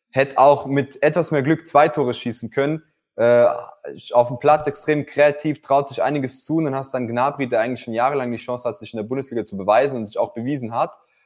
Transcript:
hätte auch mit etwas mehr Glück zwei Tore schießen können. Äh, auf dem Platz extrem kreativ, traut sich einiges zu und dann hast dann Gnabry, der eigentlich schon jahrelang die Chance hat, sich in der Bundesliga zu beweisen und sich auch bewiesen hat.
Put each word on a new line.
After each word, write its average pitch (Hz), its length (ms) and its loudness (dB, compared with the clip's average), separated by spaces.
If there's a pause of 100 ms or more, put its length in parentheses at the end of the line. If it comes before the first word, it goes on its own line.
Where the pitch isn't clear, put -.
(100)
hätte 135 280 0
auch 139 260 6
mit 139 380 -4
etwas 156 280 0
mehr 147 120 0
Glück 156 260 -2
zwei 151 200 6
Tore 131 260 -2
schießen 117 360 -8
können. 151 320 -2 (340)
Äh, 120 280 6 (680)
auf 120 160 4
dem 127 100 -8
Platz 151 280 2
extrem 147 380 -2
kreativ, 147 560 0
traut 143 300 0
sich - 120 -6
einiges 131 440 -4
zu 156 100 -4
und 160 80 0
dann 135 100 -4
hast 135 200 -8
dann 123 120 -4
Gnabry, 131 400 -2
der 120 140 0
eigentlich 120 240 -4
schon 117 80 -10
jahrelang 123 400 -2
die 113 60 -6
Chance 123 280 -10
hat, 113 120 -4
sich - 160 -16
in - 20 -12
der 107 80 -6
Bundesliga 123 400 -6
zu 98 140 -12
beweisen 120 400 2
und 110 80 -8
sich - 100 -18
auch 104 160 -2
bewiesen 120 420 -6
hat. 139 200 -4 (320)